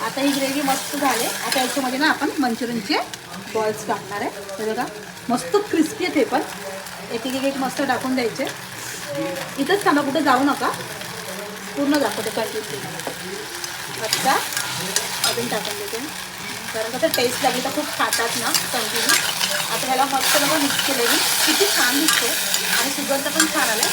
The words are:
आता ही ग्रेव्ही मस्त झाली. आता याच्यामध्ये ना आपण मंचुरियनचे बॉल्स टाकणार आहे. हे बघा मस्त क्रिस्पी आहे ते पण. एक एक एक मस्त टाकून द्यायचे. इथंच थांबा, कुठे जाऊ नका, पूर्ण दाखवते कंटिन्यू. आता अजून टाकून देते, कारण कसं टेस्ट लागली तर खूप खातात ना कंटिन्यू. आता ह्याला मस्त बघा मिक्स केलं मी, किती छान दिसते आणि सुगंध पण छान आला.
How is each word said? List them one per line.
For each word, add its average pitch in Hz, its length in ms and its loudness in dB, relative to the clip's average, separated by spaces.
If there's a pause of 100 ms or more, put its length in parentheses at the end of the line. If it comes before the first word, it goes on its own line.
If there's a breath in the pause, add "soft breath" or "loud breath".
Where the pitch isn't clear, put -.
आता 262 180 -2
ही 277 100 4
ग्रेव्ही 269 300 2
मस्त 262 340 0
झाली. 240 300 2
आता 262 360 0
याच्यामध्ये 254 380 0
ना 302 100 4
आपण 277 200 2 (100)
मंचुरियनचे 240 600 0 (540)
बॉल्स 214 340 0
टाकणार 202 340 -4
आहे. 277 80 -2 (340)
हे 220 100 0
बघा 247 120 0 (440)
मस्त 247 260 0 (160)
क्रिस्पी 330 340 2
आहे 320 100 0
ते 277 80 6
पण. - 180 2 (720)
एक 233 160 -4
एक 262 160 -2
एक 277 140 2
मस्त 262 240 -2
टाकून 262 340 2
द्यायचे. 247 300 0 (1120)
इथंच 370 280 2
थांबा, 302 160 6
कुठे 269 200 2
जाऊ 269 220 6
नका, 277 260 2 (1040)
पूर्ण 285 240 4
दाखवते 226 300 0
कंटिन्यू. - 1700 -6
आता 262 340 2 (920)
अजून 233 180 -2
टाकून 208 320 -4
देते, 208 180 -6 (760)
कारण 226 240 -4
कसं 320 100 2
टेस्ट 247 360 2
लागली 254 200 2
तर 269 60 0
खूप 294 160 -2
खातात 277 520 0
ना 233 120 0
कंटिन्यू. 233 680 0 (580)
आता 220 120 -2
ह्याला 262 200 2
मस्त 269 320 2
बघा 285 200 4
मिक्स - 300 2
केलं 247 240 2
मी, 294 60 4 (280)
किती 311 200 4
छान 277 340 4
दिसते 311 280 2 (540)
आणि 254 80 2
सुगंध 277 380 0
पण 311 180 2
छान 302 240 2
आला. 220 240 2